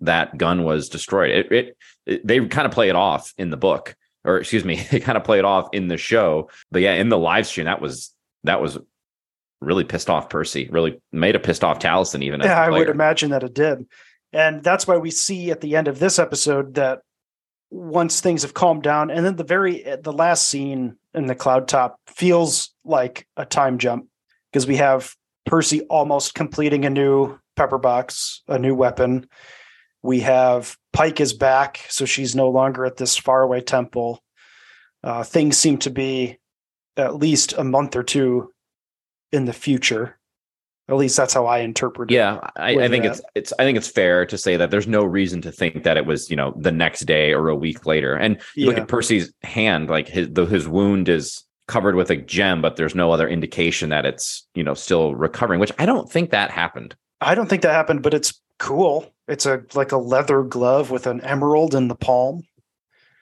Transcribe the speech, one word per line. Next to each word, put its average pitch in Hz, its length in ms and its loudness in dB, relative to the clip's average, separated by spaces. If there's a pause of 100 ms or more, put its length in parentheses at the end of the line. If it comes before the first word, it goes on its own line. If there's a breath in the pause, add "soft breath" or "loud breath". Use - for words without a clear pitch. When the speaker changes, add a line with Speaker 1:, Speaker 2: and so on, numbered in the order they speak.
Speaker 1:
that 82 380 0
gun 87 240 0
was 78 260 -2
destroyed. 82 420 0
It, 92 220 0
it, 123 240 0 (300 soft breath)
it, - 200 -4
they 113 120 4
kinda 131 300 0
play 110 200 2
it 90 60 2
off 87 420 0
in 90 140 -6
the 76 60 -6
book, 80 400 -2 (280)
or 92 140 2
excuse - 260 -2
me, 85 120 -2
<laughs> - 140 -10
they 131 100 2
kinda 113 200 0
play 104 200 4
it 95 40 2
off 95 280 2
in 95 160 -4
the 85 80 -2
show. 82 520 0 (220 loud breath)
But 90 120 0
yeah, 98 120 4
in 101 140 2
the 110 100 4
live 90 280 2
stream, 80 200 -6
that 90 140 -2
was, 67 340 -10 (300)
that 85 180 2
was 71 160 -4 (840)
really 82 240 0
pissed - 240 -6
off 80 200 -2
Percy, 73 420 -6
really 82 300 -4 (120)
made 85 220 2
a 101 60 2
pissed - 240 -2
off 80 160 0
Taliesin 82 420 0
even 69 180 -6
as - 60 0
Speaker 2:
Yeah, 165 160 4
Speaker 1:
a 160 40 4
Speaker 2:
I 165 40 2
would 160 140 2
Speaker 1:
player. 156 60 0
Speaker 2:
imagine 156 400 0
that 135 120 -2
it 120 120 -10
did. 139 300 0 (480 soft breath)
And 156 300 0
that's 175 240 2
why 180 100 4
we 165 140 -2
see 175 400 -4
at 160 100 -4
the 151 160 -2
end 156 120 2
of 135 100 -4
this 185 200 2
episode 139 560 0
that 131 260 0 (680)
once 170 500 -2
things 170 220 0
have 139 120 -8
calmed 160 300 2
down, 151 260 0
and 170 160 0
then 190 100 -2
the 165 80 -8
very, 180 400 0 (180)
the 156 100 -8
last 165 340 2
scene 135 500 -4 (180)
in 147 120 -2
the 127 80 -2
cloud 131 320 2
top 127 400 0
feels 170 640 0 (140)
like 131 420 -2 (100)
a 147 80 -8
time 135 340 0
jump, 123 280 -2 (460)
'cause 131 140 0
we 135 100 0
have 135 400 2 (300)
Percy 156 360 2
almost 147 520 0
completing 147 500 -2
a 139 60 0
new 139 460 2 (200)
pepper 135 220 0
box, 127 720 -2
a 135 100 -2
new 131 160 2
weapon. 127 520 0 (760 loud breath)
We 127 180 0
have 127 560 2 (160)
Pike 156 280 0
is 135 120 2
back, 135 560 0
so - 160 -4
she's 127 320 -4
no 131 140 4
longer 131 340 0
at 127 140 -4
this 127 180 -2
faraway 131 460 2
temple. 120 600 -2 (800 soft breath)
Uh, 120 220 -6
things 151 320 2
seem 147 220 4
to 139 120 -4
be 131 480 -4 (600)
at 143 180 -2
least 151 380 2
a 151 100 -2
month 135 320 0
or 123 60 -2
two 123 500 0 (800)
in 135 140 0
the 120 80 -4
future. 127 640 -2 (720)
At 135 80 2
least 135 200 2
that's 131 180 2
how 123 120 2
I 120 140 2
interpret 117 520 -4
it - 20 4
Speaker 1:
Yeah, 107 240 2 (180)
I, 101 160 -2
I 139 40 4
Speaker 2:
with 123 160 2
Speaker 1:
think 120 120 0
Speaker 2:
that. 104 80 0
Speaker 1:
it's, - 100 -10 (120)
it's, - 240 -6
I 127 60 4
think 135 120 2
it's - 120 -4
fair 90 360 2
to 92 140 -8
say 90 180 0
that 85 140 2
there's 101 160 0
no 107 160 2
reason 90 400 0
to 82 80 -10
think 80 320 -4
that 80 140 4
it 73 100 0
was, 76 240 -4
you 80 60 -2
know, 69 200 -2
the 80 140 0
next 80 300 -2
day 76 320 2
or 78 160 2
a 78 80 0
week 78 300 -6
later. 73 280 0
And 95 260 0 (140 loud breath)
you 143 120 0
look 127 100 4
Speaker 2:
Yeah. 110 60 -2
Speaker 1:
at 110 60 -10
Percy's 113 440 0 (100)
hand, 90 480 -2
like, 78 160 0
his, 87 240 -4
the, 85 160 2
his 85 220 0
wound 95 400 2
is 80 340 -2 (240)
covered 101 300 0
with 92 140 0
a 85 60 2
gem, 90 460 0
but 80 140 0
there's 78 180 -4
no 87 160 2
other 82 180 2
indication 85 600 -2
that 73 180 0
it's, - 480 -6
you 87 80 -4
know, 71 120 -2
still 80 420 0
recovering, 85 420 -2
which 104 180 0
I 156 100 0
don't 233 220 0
think 170 220 -2
that 101 220 0
happened. 82 420 -6 (260)
Speaker 2:
I 156 140 2
don't 220 140 -2
think 190 140 0
that 160 100 4
happened, 156 300 0
but 151 120 2
it's - 260 -4 (200)
cool. 151 520 -2 (140)
It's 147 180 -6
a, 131 200 -2 (100)
like, 139 160 0
a 139 60 0
leather 135 480 2
glove 127 480 0
with 127 160 -4
an 120 140 -4
emerald 143 520 2
in 127 140 2
the 117 80 -4
palm. 135 460 0 (800)